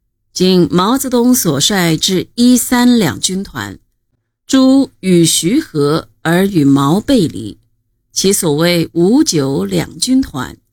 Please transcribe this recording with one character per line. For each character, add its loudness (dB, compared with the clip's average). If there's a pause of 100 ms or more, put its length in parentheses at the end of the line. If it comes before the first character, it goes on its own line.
(320)
经 2
毛 0
泽 -8
东 2
所 -2
率 0
之 -4
一 4
三 2
两 -2
军 -6
团， -12 (640)
诸 2
与 2
徐 0
和 -2 (120)
而 0
与 0
毛 2
背 0
离， -12 (540)
其 0
所 -2
谓 0
五 2
九 -2
两 -4
军 0
团 -8 (160)